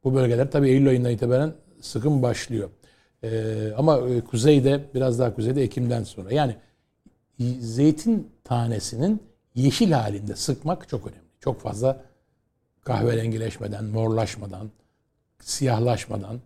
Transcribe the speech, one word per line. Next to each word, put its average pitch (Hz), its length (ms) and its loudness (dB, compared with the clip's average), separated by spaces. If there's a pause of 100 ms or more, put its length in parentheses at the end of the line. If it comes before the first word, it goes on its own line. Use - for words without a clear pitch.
bu 131 120 2
bölgeler 127 360 2
tabii 139 180 4
Eylül 135 200 6
ayından 123 220 2
itibaren 127 420 0 (280)
sıkım 139 400 0
başlıyor. 113 480 -2 (540)
Ee, 110 540 -4
ama, 147 200 4
e, 123 240 0
kuzeyde, 135 600 4 (140)
biraz 127 240 0
daha 123 160 0
kuzeyde 131 280 0
Ekim'den 120 400 -2
sonra. 95 300 -10
Yani 135 220 0 (1040)
zeytin 151 680 0 (160)
tanesinin 120 800 -2 (320)
yeşil 143 360 2
halinde 104 440 -2
sıkmak - 540 -6
çok - 180 -8
önemli. - 160 -18 (160)
Çok - 220 -6
fazla 117 400 -2 (840)
kahverengileşmeden, 110 1000 -4
morlaşmadan, 110 840 -4 (720)
siyahlaşmadan 113 1040 -2